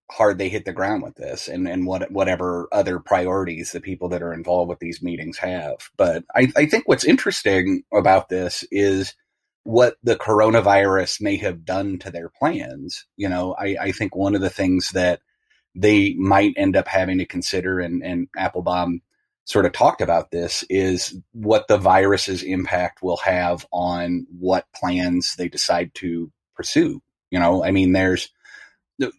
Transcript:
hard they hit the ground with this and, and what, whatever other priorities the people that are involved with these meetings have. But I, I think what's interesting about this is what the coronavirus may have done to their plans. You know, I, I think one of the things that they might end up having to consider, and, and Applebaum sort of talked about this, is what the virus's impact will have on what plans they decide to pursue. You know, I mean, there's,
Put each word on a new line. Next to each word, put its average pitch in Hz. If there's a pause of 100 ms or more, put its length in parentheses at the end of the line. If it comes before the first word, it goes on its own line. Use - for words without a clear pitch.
(120)
hard 104
they 92
hit 98
the 92
ground 95
with -
this -
and, 90
and 90
what, 90
whatever 90
other 92
priorities 90
the 85
people 90
that 87
are 85
involved 87
with 87
these 85
meetings 85
have. 85 (180)
But 87 (100)
I, 131
I 151
think 160
what's -
interesting 95 (100)
about 95
this 90
is 98 (480)
what 120
the 117
coronavirus 101
may 101
have 87
done 95
to 92
their 85
plans. - (100)
You 98
know, 90
I, 98
I 98
think 101
one 98
of 95
the 95
things 92
that 90 (540)
they 101
might 98
end 95
up 92
having 92
to 90
consider, 92
and, 87
and 87
Applebaum 90 (440)
sort 98
of 85
talked 131
about 85
this, 85
is 92 (180)
what 107
the 104
virus's 95
impact 90
will 87
have 90
on 87 (140)
what 92
plans 90
they 87
decide -
to 85 (240)
pursue. - (280)
You 90
know, 87
I 90
mean, 95
there's, 92 (880)